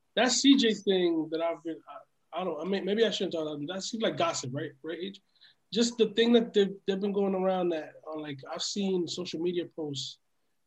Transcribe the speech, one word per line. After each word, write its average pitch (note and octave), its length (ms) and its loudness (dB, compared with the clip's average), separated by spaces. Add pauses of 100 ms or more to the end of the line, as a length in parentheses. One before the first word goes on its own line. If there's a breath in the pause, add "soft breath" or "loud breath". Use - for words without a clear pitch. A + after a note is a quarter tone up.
(160)
that A#3+ 160 2
C C4+ 240 8
J A3+ 180 4
thing F3 580 2
that D#3+ 100 -2
I've E3 220 -2
been, D#3+ 140 -8 (560)
I, F3 80 -4
I - 40 -2
don't, D#3 160 -4
I F3+ 80 -4
mean, F#3+ 160 0
maybe G#3+ 200 2
I G3+ 40 4
shouldn't F#3 240 -4
talk D#3+ 80 -2
about D3+ 200 -6
it. C#3+ 60 -6
That F#3+ 160 -8
seems A3 200 -8
like D#3+ 140 0
gossip, D#3 360 -2
right? D3+ 180 -6 (100)
Right, E3 200 -10
H? G3 180 -10 (540 soft breath)
Just A#3 240 0
the G#3+ 120 4
thing A#3 240 4
that A3+ 200 4
they've, G3 160 4 (160)
they've F#3+ 160 0
been G3+ 120 -2
going G3 200 2
around F#3 360 0
that, D#3 240 -4 (140)
uh, D#3 120 -10
like, D3 180 -10 (160)
I've F3 80 -8
seen F#3+ 460 -2
social F3 320 -6
media F3 260 -2 (100)
posts, C#3+ 440 -8 (480)